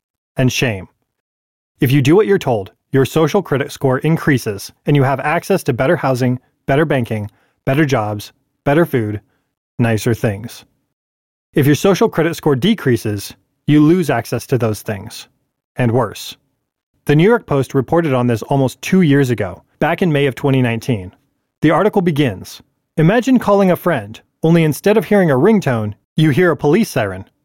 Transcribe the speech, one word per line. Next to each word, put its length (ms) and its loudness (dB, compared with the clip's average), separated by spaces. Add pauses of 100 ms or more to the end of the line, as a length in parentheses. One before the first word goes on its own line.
(360)
and 160 0
shame. 360 -4 (880)
If 140 0
you 100 4
do 140 4
what 100 4
you're 120 2
told, 340 -4 (180)
your 140 2
social 360 0
credit 300 -4
score 300 -2
increases 720 -2 (120)
and 120 2
you 80 2
have 160 -2
access 420 -2
to 100 -2
better 220 0
housing, 460 -2 (260)
better 180 2
banking, 460 -4 (340)
better 200 0
jobs, 480 -4 (320)
better 200 2
food, 360 -4 (580)
nicer 340 0
things. 520 -6 (920)
If 100 2
your 100 4
social 360 2
credit 240 -2
score 200 0
decreases, 800 -2 (320)
you 140 4
lose 300 4
access 380 -4
to 100 0
those 240 -2
things. 460 -12 (480)
And 160 0
worse. 440 -4 (680)
The 100 2
New 80 4
York 220 2
Post 280 -2
reported 380 0
on 140 0
this 160 -2
almost 400 -2
two 180 2
years 300 2
ago, 320 -6 (160)
back 240 -2
in 100 0
May 140 0
of 80 -2
twenty 260 0
nineteen. 540 -4 (480)
The 80 4
article 320 2
begins, 600 -4 (340)
"Imagine 420 2
calling 320 2
a 60 2
friend, 440 -4 (220)
only 200 4
instead 340 0
of 100 0
hearing 240 2
a 60 4
ringtone, 580 2 (220)
you 140 4
hear 220 2
a 40 -2
police 340 0
siren, 340 -4 (200)